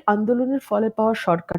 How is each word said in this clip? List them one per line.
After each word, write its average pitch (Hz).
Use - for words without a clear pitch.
আন্দোলনের 240
ফলে 220
পাওয়া 220
সরকার 175